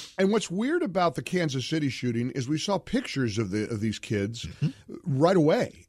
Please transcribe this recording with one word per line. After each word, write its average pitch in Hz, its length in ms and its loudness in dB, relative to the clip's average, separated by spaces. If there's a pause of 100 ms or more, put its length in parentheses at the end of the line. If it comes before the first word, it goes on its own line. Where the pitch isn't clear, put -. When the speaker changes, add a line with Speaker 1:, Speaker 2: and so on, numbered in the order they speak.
(180)
Speaker 1:
and 190 140 4
what's 220 180 0
weird 262 320 0
about 175 320 2
the 156 80 -4
Kansas 143 420 -2
City 151 240 0
shooting 120 420 -2
is 123 180 -6
we 151 100 0
saw 196 180 -2
pictures 135 600 -2
of 107 120 0
the, 107 200 -2
of 110 100 -4
these 107 200 -2
kids 110 440 -2
Speaker 2:
Mm-hmm. - 720 -4
Speaker 1:
right 170 180 6
away. 170 520 2